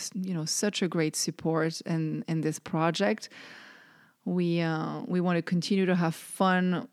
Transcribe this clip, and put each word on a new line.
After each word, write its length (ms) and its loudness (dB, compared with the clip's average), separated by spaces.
you 180 -4
know, 100 -2
such 380 -2
a 60 2
great 280 0
support 640 0
in, 460 -2
in 140 0
this 180 -2
project. 680 0
We, 340 0
uh, 480 -2
we 140 0
wanna 200 2
continue 440 2
to 100 4
have 200 2
fun 760 2